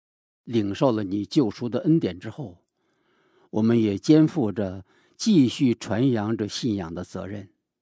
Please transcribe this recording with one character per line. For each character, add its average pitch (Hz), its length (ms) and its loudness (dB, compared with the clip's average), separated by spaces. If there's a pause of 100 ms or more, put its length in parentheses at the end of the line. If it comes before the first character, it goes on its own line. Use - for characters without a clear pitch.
(440)
领 104 300 -2
受 135 180 2
了 107 120 -2
你 98 220 -4
救 127 240 2
赎 117 180 -8
的 113 120 -4
恩 160 180 4
典 90 200 -2
之 110 120 -12
后， 98 280 -14 (920)
我 110 100 -2
们 117 180 4
也 101 200 0
肩 156 280 6
负 131 260 -2
着 92 340 -6 (300)
继 165 320 4
续 120 260 0
传 117 360 -2
扬 110 240 -2
着 104 140 -4
信 107 280 -4
仰 87 180 -8
的 90 100 -8
责 92 220 -12
任。 101 240 -14 (320)